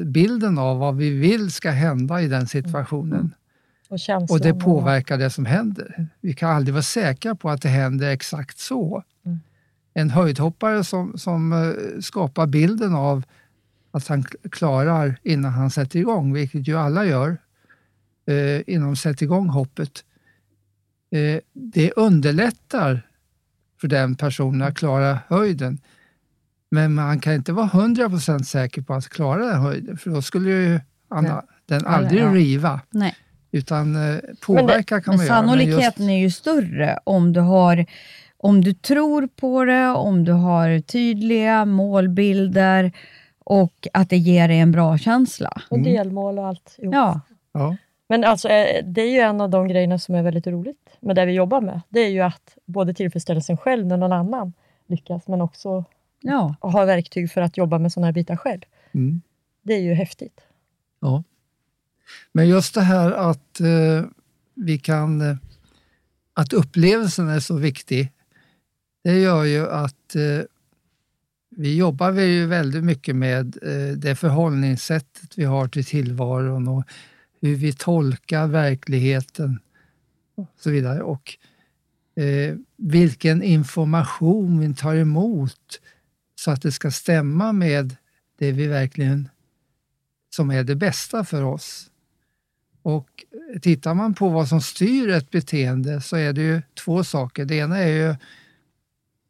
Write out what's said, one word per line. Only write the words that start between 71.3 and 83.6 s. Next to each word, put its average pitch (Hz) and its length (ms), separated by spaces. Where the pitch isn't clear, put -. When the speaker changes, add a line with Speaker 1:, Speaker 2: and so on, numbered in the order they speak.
Speaker 1:
vi 147 200
jobbar 180 360
ju 180 340
väldigt 165 380
mycket 143 320
med, 127 460
eh, 143 340
det 139 200
förhållningssättet 151 1200
vi 156 60
har 135 240
till 135 160
tillvaron 127 840
och 131 160
hur 147 160
vi 143 160
tolkar 156 760
verkligheten 135 1120
och 190 100
så - 140
vidare. 135 320
Och, - 340
eh, 143 400
vilken 170 640
information 165 1200